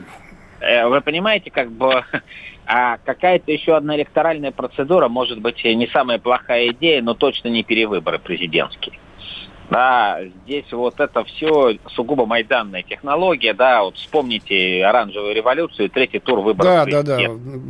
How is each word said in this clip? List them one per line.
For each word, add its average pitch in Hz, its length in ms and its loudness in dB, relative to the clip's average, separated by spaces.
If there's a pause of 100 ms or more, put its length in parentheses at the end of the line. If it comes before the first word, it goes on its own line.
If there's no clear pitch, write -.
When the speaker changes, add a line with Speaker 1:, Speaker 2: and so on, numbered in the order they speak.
(600)
Speaker 1:
Э, 120 260 4
вы 135 140 2
понимаете, 185 480 -2
как 127 220 -4
бы, 127 320 2 (320)
<laughs> - 320 -18
а, 120 360 2
какая-то 175 480 0
еще 156 220 0
одна 151 220 0
электоральная 151 560 -2
процедура, 139 580 0
может 120 320 -4
быть, 117 240 -4
не 117 260 2
самая 120 280 0
плохая 120 500 0
идея, 147 320 -2
но 117 140 -2
точно 135 340 -2
не 113 140 0
перевыборы 101 560 0
президентские. 82 800 -4 (720)
Да, 117 500 2 (240)
здесь 135 300 -8
вот 120 260 -4
это 135 240 0
все 147 480 2 (240)
сугубо 123 300 0
майданная 110 580 -2
технология, 143 720 0
да, 123 300 4
вот 92 120 -4
вспомните 98 880 0
оранжевую 104 480 0
революцию, 139 560 0
третий 127 300 -2
тур 117 220 0
выборов 107 280 2
Speaker 2:
Да, 170 160 6
да, 147 180 0
да, 143 120 0
Speaker 1:
президента. 117 240 -2 (300)